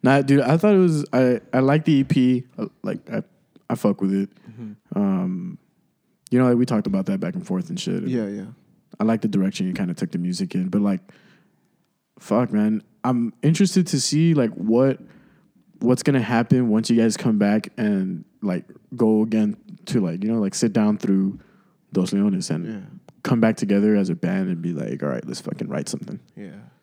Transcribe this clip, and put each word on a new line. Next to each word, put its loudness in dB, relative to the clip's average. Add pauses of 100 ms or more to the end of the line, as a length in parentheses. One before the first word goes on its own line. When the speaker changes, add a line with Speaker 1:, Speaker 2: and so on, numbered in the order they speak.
Speaker 1:
Nah, 4
dude, 4
I 2
thought 4
it 6
was, 2
I, 2 (100)
I 2
like 4
the 2
E 4
P. 2 (120)
Uh, -6 (160)
like, -6 (120)
I, -6 (460)
I -2
fuck 0
with 0
it. 0 (200)
Speaker 2:
Mm-hmm. -12
Speaker 1:
Um, -2 (760)
you 2
know, 4
like, 2
we 2
talked -2
about -2
that -2
back -6
and -10
forth -4
and -8
shit. -4
Speaker 2:
Yeah, -4
yeah. -10 (540)
Speaker 1:
I -2
like 2
the -2
direction 0
you -4
kinda -4
took -6
the -6
music -4
in, -2
but, 0
like, 0 (1160)
fuck, 0
man, 0 (220)
I'm 0
interested 2
to -2
see, 2
like, 2
what, 2 (800)
what's 2
gonna 2
happen 2
once 0
you 4
guys 2
come 0
back 0
and, -2 (180)
like, -4 (300)
go 4
again 0 (300)
to, 0
like, -2
you -2
know, 0
like, -2
sit 0
down 2
through 0 (520)
Dos 0
Leones 0
and -4
Speaker 2:
Yeah. -10 (440)
Speaker 1:
come 0
back 2
together 2
as 0
a -2
band -2
and -4
be -4
like, -6
"All -2
right, -6
let's -10
fucking -8
write -8
something." -10 (180)
Speaker 2:
Yeah. -16 (320)